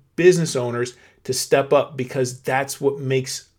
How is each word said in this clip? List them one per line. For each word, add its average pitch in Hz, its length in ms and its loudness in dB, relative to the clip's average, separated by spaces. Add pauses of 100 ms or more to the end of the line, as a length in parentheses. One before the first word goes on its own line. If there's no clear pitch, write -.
(220)
business 170 340 4
owners 120 380 -4 (300)
to 135 100 -4
step 131 400 2
up 139 240 2
because 127 440 -6
that's 135 380 -4
what 139 200 -2
makes 131 600 -4